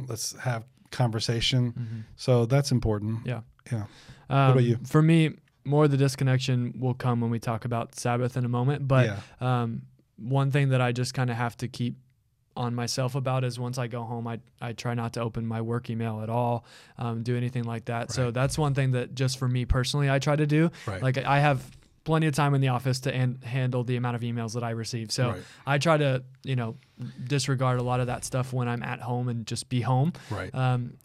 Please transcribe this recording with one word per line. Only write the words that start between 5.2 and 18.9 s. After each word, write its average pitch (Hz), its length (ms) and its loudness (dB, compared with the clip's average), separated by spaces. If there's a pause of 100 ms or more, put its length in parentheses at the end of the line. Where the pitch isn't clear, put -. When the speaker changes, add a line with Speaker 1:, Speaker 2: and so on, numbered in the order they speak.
Speaker 2:
more 147 200 4
of 147 60 6
the 139 60 2
disconnection 131 800 2
will 127 160 0
come 120 260 0
when 117 80 0
we 117 100 0
talk 113 260 -4
about 117 300 -4
Sabbath 120 420 0
in 127 80 0
a 120 40 -2
moment. 131 380 0
But, 131 180 6
Speaker 1:
Yeah. 101 140 -4 (420)
Speaker 2:
um, 117 220 -4 (340)
one 135 340 0
thing 139 180 4
that 127 120 4
I 123 100 2
just 123 220 -2
kinda 123 200 0
have 120 240 -2
to 123 100 -6
keep 120 280 -4 (640)
on 120 180 -2
myself 123 400 -2
about 131 300 0
is 120 120 -4
once 123 200 -6
I 123 100 -4
go 120 160 -6
home, 117 240 -6
I, 117 120 -6 (200)
I 117 140 -6
try 120 200 -4
not 117 200 -4
to 117 80 -4
open 113 260 -4
my 113 140 -4
work 117 280 -4
email 113 320 -2
at 107 80 -6
all, 120 360 0 (320)
um, 117 260 -4
do 123 140 0
anything 120 260 -2
like 117 220 -6
that. 117 260 -4
So 131 140 0
Speaker 1:
Right. 120 80 -2
Speaker 2:
that's 131 240 0
one 147 160 2
thing 131 180 2